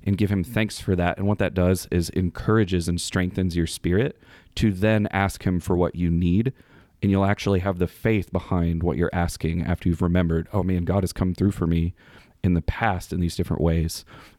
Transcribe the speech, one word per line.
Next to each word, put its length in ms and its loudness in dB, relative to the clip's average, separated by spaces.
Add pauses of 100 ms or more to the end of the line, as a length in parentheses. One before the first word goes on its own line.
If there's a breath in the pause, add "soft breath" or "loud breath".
and 160 0
give 120 2
him 120 0
thanks 380 -4
for 160 0
that. 220 0
And 100 -2
what 100 2
that 160 0
does 380 2
is 180 0
encourages 800 0
and 120 -2
strengthens 540 -2
your 140 0
spirit 520 -2 (360 loud breath)
to 160 2
then 400 2
ask 320 0
him 160 2
for 160 -2
what 180 2
you 160 0
need 420 2 (520 soft breath)
and 60 4
you'll 160 4
actually 340 2
have 180 -2
the 80 0
faith 460 -2
behind 500 0
what 140 0
you're 160 0
asking 500 -2
after 260 -2
you've 140 0
remembered, 520 0
"Oh 100 0
man, 200 0
God 200 0
has 80 -2
come 220 -2
through 180 2
for 140 -2
me 280 0 (480 loud breath)
in 120 2
the 80 0
past 500 -4
in 80 -2
these 160 -2
different 260 -2
ways." 420 0 (340 loud breath)